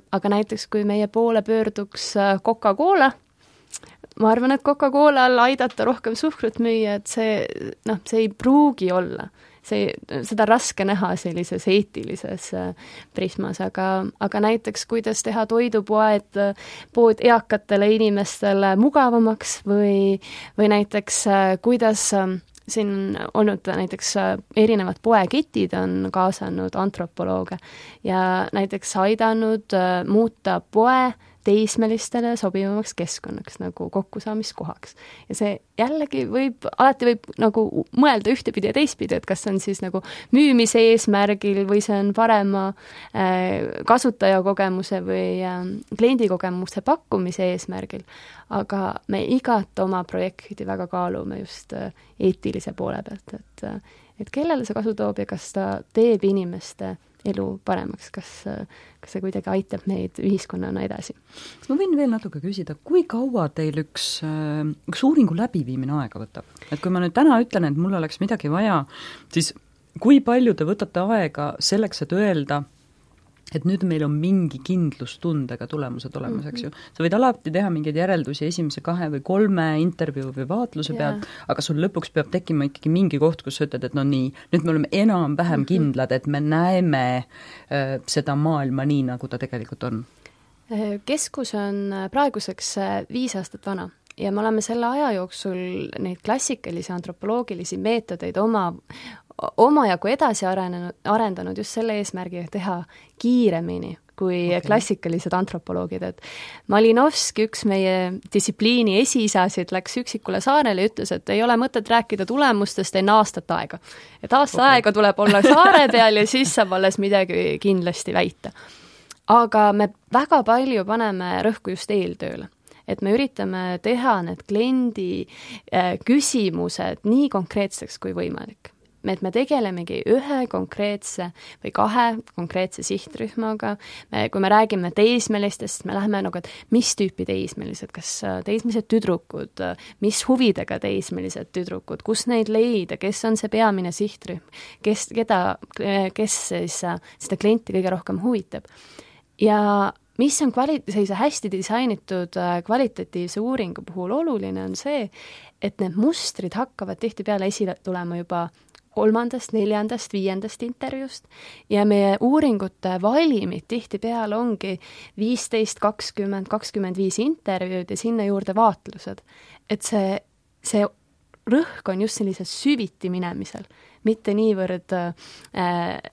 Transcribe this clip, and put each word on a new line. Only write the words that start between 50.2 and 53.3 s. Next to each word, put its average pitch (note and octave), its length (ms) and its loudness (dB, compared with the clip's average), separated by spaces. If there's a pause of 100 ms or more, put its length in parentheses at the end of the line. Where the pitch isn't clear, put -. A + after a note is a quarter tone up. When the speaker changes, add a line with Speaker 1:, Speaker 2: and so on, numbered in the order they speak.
Speaker 1:
väga F#3 200 -6
kaalume F3+ 520 -6
just, - 340 -14
äh, - 180 -8 (280)
eetilise - 540 -2
poole - 300 -6
pealt, - 300 -16